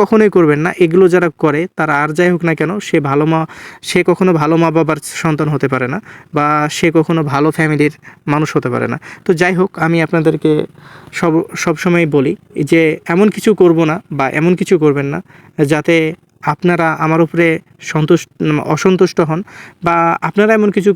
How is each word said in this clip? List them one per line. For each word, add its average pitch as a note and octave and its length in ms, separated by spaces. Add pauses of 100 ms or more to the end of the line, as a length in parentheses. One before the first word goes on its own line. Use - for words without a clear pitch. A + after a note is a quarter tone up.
কখনোই G#3+ 280
করবেন D#3 360
না। F3+ 60 (120)
এগুলো F3 300
যারা F3+ 160 (140)
করে D#3 320
তারা D#3 180 (100)
আর D3+ 140
যাই F3 160
হোক E3 100
না E3 160
কেন, F3 280
সে E3+ 120
ভালো C#3+ 320
মা, D#3+ 140 (360)
সে - 180 (100)
কখনো F#3 240
ভালো D#3 240
মা E3 140
বাবার D#3 320
সন্তান D3+ 500
হতে C#3 140
পারে B2+ 260
না G3+ 80 (340)
বা D3+ 360
সে - 160 (100)
কখনো E3 260
ভালো C#3+ 280
ফ্যামিলির D3+ 420 (400)
মানুষ D3+ 220
হতে C3 180
পারে A#2 140
না। A#2+ 100 (280)
তো F#3+ 80
যাই F3+ 260
হোক, F#3+ 120 (140)
আমি E3 160
আপনাদেরকে D#3 640 (540)
সব, E3 140 (300)
সবসময় E3+ 420
বলি D3 300 (360)
যে D#3+ 280 (140)
এমন G3 220
কিছু A3 160 (100)
করব E3 220
না D#3+ 180 (100)
বা C#3 180
এমন E3+ 300
কিছু F#3+ 240
করবেন C#3+ 300
না E3+ 60 (520)
যাতে D#3+ 240 (580)
আপনারা E3+ 340 (180)
আমার D#3+ 160
উপরে E3 380 (200)
সন্তুষ্ট, D#3 480 (480)
অসন্তুষ্ট F#3 420 (120)
হন, D#3+ 140 (400)
বা E3+ 380
আপনারা G#3 320
এমন G#3 180
কিছু G3 240